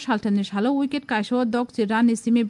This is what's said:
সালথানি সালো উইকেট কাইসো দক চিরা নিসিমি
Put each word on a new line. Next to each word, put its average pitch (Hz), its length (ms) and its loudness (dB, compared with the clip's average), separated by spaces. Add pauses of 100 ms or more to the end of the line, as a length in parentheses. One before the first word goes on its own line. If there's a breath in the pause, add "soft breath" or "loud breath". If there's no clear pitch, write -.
সালথানি 208 460 0
সালো 202 180 0 (100)
উইকেট 277 320 -2
কাইসো 220 260 -2 (180)
দক 240 200 0
চিরা 220 240 0 (100)
নিসিমি 233 420 2